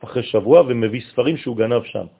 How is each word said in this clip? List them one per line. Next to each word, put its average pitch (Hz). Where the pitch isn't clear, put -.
אחרי 120
שבוע 117
ומביא 117
ספרים 135
שהוא 123
גנב 113
שם. 92